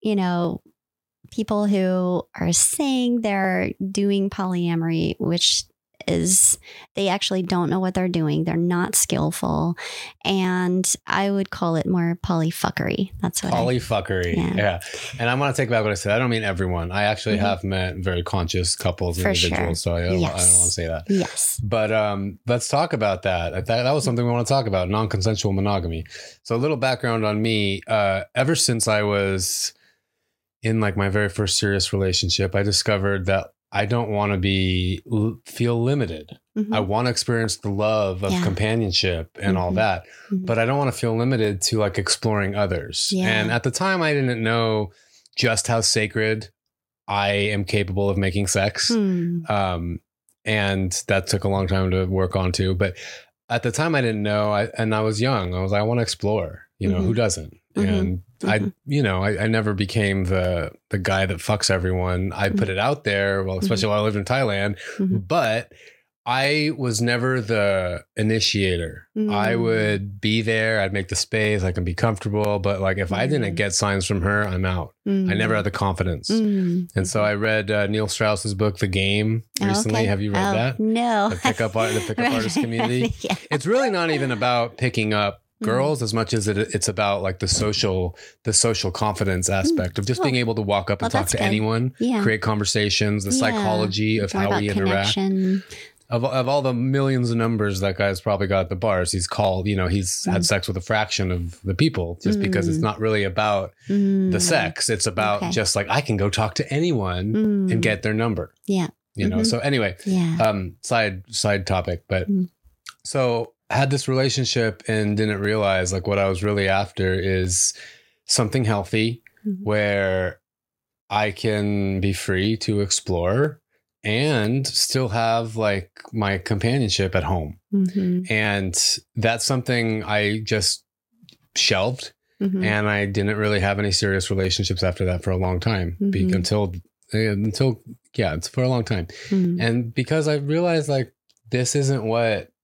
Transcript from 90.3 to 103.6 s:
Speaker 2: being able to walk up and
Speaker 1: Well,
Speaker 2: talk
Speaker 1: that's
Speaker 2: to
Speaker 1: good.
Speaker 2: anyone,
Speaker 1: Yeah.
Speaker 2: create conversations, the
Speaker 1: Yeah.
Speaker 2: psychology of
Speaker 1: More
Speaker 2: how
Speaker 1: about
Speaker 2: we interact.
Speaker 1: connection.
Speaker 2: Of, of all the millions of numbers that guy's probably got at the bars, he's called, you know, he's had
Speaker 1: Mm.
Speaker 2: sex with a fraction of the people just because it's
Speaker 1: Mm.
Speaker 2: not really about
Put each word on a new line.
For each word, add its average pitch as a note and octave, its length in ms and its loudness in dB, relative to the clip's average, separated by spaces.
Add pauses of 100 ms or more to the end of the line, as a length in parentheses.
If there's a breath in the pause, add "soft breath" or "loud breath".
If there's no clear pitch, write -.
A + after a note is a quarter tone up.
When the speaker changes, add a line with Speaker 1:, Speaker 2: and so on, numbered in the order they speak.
Speaker 2:
being C3 100 0
able A2+ 140 0
to A2 80 -2
walk G2 260 0
up G2+ 140 0
and - 40 -2
Speaker 1:
Well, A#3 40 -2
Speaker 2:
talk C4 120 0
Speaker 1:
that's - 100 -2
Speaker 2:
to - 60 0
Speaker 1:
good. - 60 0
Speaker 2:
anyone, A2 540 0
Speaker 1:
Yeah. A#3 240 0
Speaker 2:
create A2 200 2
conversations, G#2 800 0
the G2 80 -4
Speaker 1:
Yeah. C4 80 0
Speaker 2:
psychology G#2+ 760 0
of G2+ 140 -2
Speaker 1:
More - 120 -2
Speaker 2:
how G2+ 60 0
Speaker 1:
about - 120 0
Speaker 2:
we G#2 80 0
interact. G3 440 2
Speaker 1:
connection. F#3+ 500 0 (460 loud breath)
Speaker 2:
Of, A#2+ 160 0
of B2+ 200 0
all C#3+ 140 2
the C3 140 0
millions C3 560 2
of A#2 80 2
numbers G#2+ 420 0
that G2 160 0
guy's G2+ 240 0
probably G2+ 260 0
got F#2+ 180 2
at E2+ 40 -10
the F#2+ 80 -4
bars, F#2 360 0
he's F2+ 140 -2
called, F#2+ 400 0
you G#2 80 2
know, F#2+ 140 2
he's F#2 380 -2
had G2+ 160 2
Speaker 1:
Mm. - 20 0
Speaker 2:
sex G2+ 240 0
with F#2 80 -2
a F#2 60 -6
fraction G#2 500 0
of E2+ 320 -4
the F#2+ 100 -2
people F2+ 480 0
just G#3 160 0
because F#3 300 0
it's D#3+ 80 0
Speaker 1:
Mm. D#3+ 60 0
Speaker 2:
not - 180 -2
really G#2+ 240 2
about G2 480 0 (160)